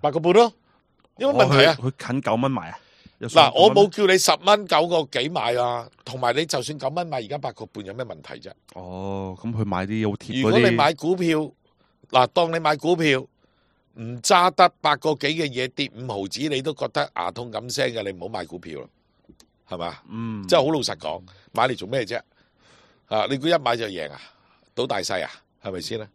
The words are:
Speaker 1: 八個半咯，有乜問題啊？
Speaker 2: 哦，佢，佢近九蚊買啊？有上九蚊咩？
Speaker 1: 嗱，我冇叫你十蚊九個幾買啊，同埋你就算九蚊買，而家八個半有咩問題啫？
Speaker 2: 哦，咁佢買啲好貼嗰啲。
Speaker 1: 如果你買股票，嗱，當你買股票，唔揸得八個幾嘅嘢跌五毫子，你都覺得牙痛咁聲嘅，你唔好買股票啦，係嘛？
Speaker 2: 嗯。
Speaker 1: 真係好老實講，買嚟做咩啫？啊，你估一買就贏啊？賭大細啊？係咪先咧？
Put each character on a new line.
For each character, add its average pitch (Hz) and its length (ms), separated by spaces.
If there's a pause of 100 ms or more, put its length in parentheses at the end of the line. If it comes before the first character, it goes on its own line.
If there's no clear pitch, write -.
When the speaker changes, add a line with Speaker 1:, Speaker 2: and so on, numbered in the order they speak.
Speaker 1:
八 - 100
個 143 100
半 175 120
咯， 226 200 (640)
有 269 140
乜 247 140
問 135 120
題 - 80
啊？ 160 120
Speaker 2:
哦， 117 60
佢， 131 80
佢 - 200
近 139 100
九 107 120
蚊 127 160
買 92 200
啊？ - 80 (400)
有 117 100
上 151 240
九 139 80
蚊 - 20
咩？ 214 120
Speaker 1:
嗱， - 40
我 202 100
冇 - 20
叫 202 160
你 185 120
十 180 140 (120)
蚊 208 220
九 165 220
個 156 320
幾 139 80
買 123 280
啊， 120 320 (160)
同 - 160
埋 120 160
你 160 80
就 147 180
算 147 160
九 131 100
蚊 170 180
買， 151 120
而 - 100
家 143 100
八 135 140
個 - 140
半 104 200
有 98 80
咩 123 100
問 87 160
題 69 200
啫？ 92 120 (220)
Speaker 2:
哦， 92 680
咁 117 120
佢 110 120
買 95 220
啲 107 240
好 104 60
貼 - 0
嗰 - 160
啲。 131 100
Speaker 1:
如 113 80
果 - 80
你 - 180
買 151 180
股 170 220
票， 160 340 (600)
嗱， 127 180
當 170 240
你 165 60
買 151 180
股 160 200
票， 151 240 (800)
唔 - 20 (200)
揸 180 320
得 180 140 (120)
八 147 160
個 156 180
幾 139 140
嘅 160 200
嘢 127 200
跌 139 260
五 120 140
毫 101 180
子， 113 220
你 135 140
都 156 120
覺 127 140
得 147 260
牙 87 160
痛 120 220
咁 113 220
聲 131 160
嘅， 113 120
你 98 160
唔 85 40
好 95 60
買 101 180
股 87 120
票 80 220
啦， - 60 (840)
係 92 100
嘛？ 85 180 (140)
Speaker 2:
嗯。 110 380
Speaker 1:
真 170 100
係 135 80
好 156 60
老 151 80
實 104 160
講， 82 260 (300)
買 117 160
嚟 131 80
做 92 120
咩 123 160
啫？ 107 160 (880)
啊， 107 220
你 139 80
估 139 80
一 170 100
買 120 200
就 117 100
贏 82 240
啊？ 69 100 (540)
賭 123 120
大 113 120
細 92 260
啊？ - 60 (320)
係 101 100
咪 90 80
先 110 180
咧？ 107 160